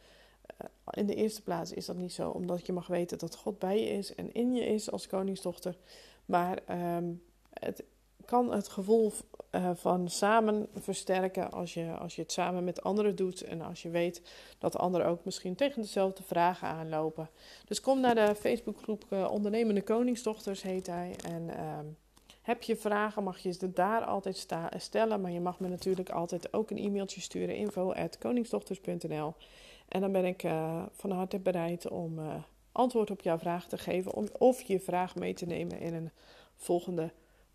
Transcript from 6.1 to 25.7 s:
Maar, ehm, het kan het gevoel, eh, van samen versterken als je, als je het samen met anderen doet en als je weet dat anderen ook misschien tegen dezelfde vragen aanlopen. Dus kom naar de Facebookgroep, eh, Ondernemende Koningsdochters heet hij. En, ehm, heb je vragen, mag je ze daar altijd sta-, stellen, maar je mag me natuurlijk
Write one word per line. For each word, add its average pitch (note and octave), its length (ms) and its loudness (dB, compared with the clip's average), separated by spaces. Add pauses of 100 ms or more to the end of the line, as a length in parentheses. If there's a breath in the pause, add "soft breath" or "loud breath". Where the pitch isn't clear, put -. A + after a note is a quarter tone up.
Maar, F3+ 400 2
ehm, F3 400 -2 (480)
het - 300 -6 (420)
kan A#3+ 280 2
het G3+ 140 -2
gevoel, G#3 460 4 (360)
eh, F3+ 260 0
van F3 340 2
samen G#3+ 640 4
versterken F#3 800 0
als F3 220 -6
je, E3 180 -4
als - 240 -8
je F3 60 -6
het - 100 -6
samen F3+ 320 0
met F3 180 -2
anderen G#3 340 2
doet F#3 260 -2
en E3 200 -6
als F3 200 -10
je E3+ 80 -8
weet E3+ 320 2 (360 loud breath)
dat - 200 0
anderen F3+ 300 4
ook E3+ 180 0
misschien F#3 300 -4
tegen C#4 260 0
dezelfde F#3+ 420 0
vragen F3 440 4
aanlopen. D#3+ 600 -2 (360 loud breath)
Dus - 160 -4
kom C4+ 180 4
naar B3 160 6
de G#3 200 6
Facebookgroep, G#3+ 760 -2
eh, F#3+ 220 0
Ondernemende G#3 500 2
Koningsdochters A3 800 0
heet F#3 260 -2
hij. F3 280 -4 (100)
En, E3 240 -6
ehm, D3+ 360 -6 (560 loud breath)
heb A#3+ 220 -2
je C#4 120 0
vragen, G#3 480 0
mag F#3+ 140 -4
je F#3 140 -4
ze F#3 220 -4
daar G#3 300 2
altijd F#3+ 340 -2
sta-, E3 400 -6
stellen, G#3+ 440 2
maar F3+ 100 -2
je F3 100 -2
mag F3+ 180 -2
me F#3 80 0
natuurlijk F3+ 420 0